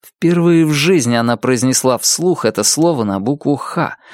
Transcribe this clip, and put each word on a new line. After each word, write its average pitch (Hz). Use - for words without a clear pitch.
Впервые 170
в 151
жизни 143
она 117
произнесла 127
вслух -
это 104
слово 151
на 101
букву 139
«Х», -